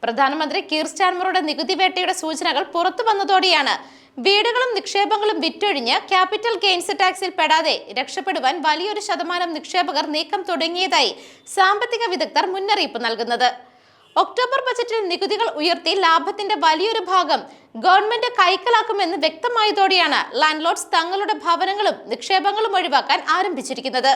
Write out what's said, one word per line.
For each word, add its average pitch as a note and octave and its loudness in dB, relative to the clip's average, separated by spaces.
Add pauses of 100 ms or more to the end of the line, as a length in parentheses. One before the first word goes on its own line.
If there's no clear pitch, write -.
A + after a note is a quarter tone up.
പ്രധാനമന്ത്രി C#4 0 (120)
കീർ D#4 0
സ്റ്റാർമറുടെ F#4 0
നികുതി D4+ -2
വേട്ടയുടെ F#4 0
സൂചനകൾ D#4+ -2
പുറത്തു F#4 0
വന്നതോടെയാണ് F#4 2 (520)
വീടുകളും A#4 2
നിക്ഷേപങ്ങളും G4+ 0
വിറ്റൊഴിഞ്ഞ് D#4+ 0 (160)
ക്യാപിറ്റൽ F#4+ 2
ഗെയിൻസ് F#4 0
ടാക്സിൽ F#4 0
പെടാതെ D#4 2 (240)
രക്ഷപ്പെടുവാൻ C#4 -2 (120)
വലിയൊരു F#4 -2
ശതമാനം F4 -2
നിക്ഷേപകർ D#4+ -2 (100)
നീക്കം D#4+ -4
തുടങ്ങിയതായി E4 0 (440)
സാമ്പത്തിക G#4 2
വിദഗ്ധർ D4+ 0
മുന്നറിയിപ്പ് F#4+ -2
നൽകുന്നത്. A#3 0 (680)
ഒക്ടോബർ B4 0
ബജറ്റിൽ A#4+ -2 (100)
നികുതികൾ G4+ -2 (120)
ഉയർത്തി E4+ 0 (120)
ലാഭത്തിന്റെ F4+ 2
വലിയൊരു F#4 2 (100)
ഭാഗം D#4+ 2 (420)
ഗവൺമെന്റ് G#4 4 (100)
കൈക്കലാക്കുമെന്ന് G4 2
വ്യക്തമായതോടെയാണ് F#4+ 2 (220)
ലാൻഡ് D#4 2
ലോർഡ്സ് E4+ -2
തങ്ങളുടെ G4 0 (100)
ഭവനങ്ങളും F#4+ 0 (160)
നിക്ഷേപങ്ങളും G4 0
ഒഴിവാക്കാൻ D4 2 (160)
ആരംഭിച്ചിരിക്കുന്നത്. C4 0